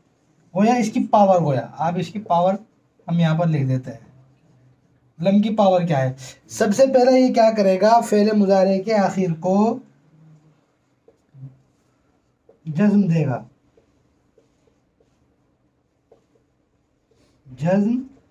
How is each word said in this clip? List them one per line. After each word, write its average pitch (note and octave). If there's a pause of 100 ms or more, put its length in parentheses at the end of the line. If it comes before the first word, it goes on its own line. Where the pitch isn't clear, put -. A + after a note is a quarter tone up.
(540)
गोया G#3+
इसकी A#3
power, G3
गोया C#3 (160)
आप E3+
इसकी F3+
power F3+ (500)
हम E3+
यहाँ D#3+
पर F3
लिख C#3+
देते C3
हैं। - (1120)
लम G3
की A3
power F#3
क्या D#3+
है? C3 (340)
सबसे A3
पहले B3+
ये B3+
क्या A3
करेगा? G#3
फ़ेल G#3
मुजारे G3
के G#3+
आखिर F#3
को G#3 (2750)
जज्म G3+
देगा, C#3 (4000)
जज्म G3 (280)